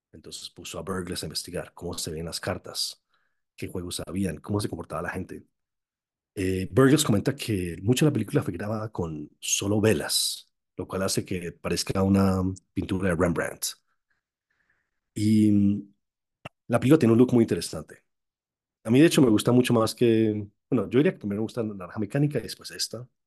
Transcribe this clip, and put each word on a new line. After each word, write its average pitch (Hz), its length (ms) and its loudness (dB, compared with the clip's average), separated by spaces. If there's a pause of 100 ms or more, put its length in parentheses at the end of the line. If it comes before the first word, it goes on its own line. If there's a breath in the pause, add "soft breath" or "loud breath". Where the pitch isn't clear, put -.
(140)
Entonces - 360 -18
puso 87 300 -14
a 82 40 -10
Burglas 92 400 -6
a 90 40 -8
investigar 85 460 -10
cómo 87 240 -10
se - 140 -8
ven 80 140 -8
las 80 140 -10
cartas, - 640 -8 (520)
qué 101 140 -12
juegos 90 380 -10
habían, 85 320 -4
cómo 101 220 -2
se - 80 -6
comportaba 82 340 -8
la 87 80 -6
gente. - 340 -12 (920)
Eh, 92 360 -4
Burglas 135 320 6
comenta 117 320 0
que 90 480 -6
mucha 127 220 2
de 143 60 4
la - 20 -4
película 110 300 -2
fue 98 100 -6
grabada 104 380 -8
con 78 380 -8 (100)
solo 101 420 -2
velas, - 680 0 (280)
lo 92 100 -8
cual 95 160 -4
hace 95 220 -2
que 87 280 -8
parezca - 500 -2
una 98 380 4 (320)
pintura 92 360 -2
de 85 60 0
Rembrandt. 82 500 -2 (1500)
Y, 107 380 4
mm, 101 420 2 (720)
la 120 120 0
película 147 200 6
tiene 113 140 6
un 113 60 6
look 123 140 6
muy 117 100 6
interesante. 87 600 -6 (800)
A 110 80 -8
mí, 127 100 6
de 165 60 8
hecho, 165 140 4
me 127 80 6
gusta 107 220 2
mucho 123 220 4
más 113 220 2
que, 110 520 2 (220)
bueno, 101 200 -2
yo 117 100 2
diría 185 140 2
que 190 60 -16
primero 104 220 -6
me - 20 -2
gusta 113 200 -6
Naranja 101 360 -10
Mecánica 143 400 -2
y - 40 -10
después - 280 -14
esta, 123 360 -10 (200)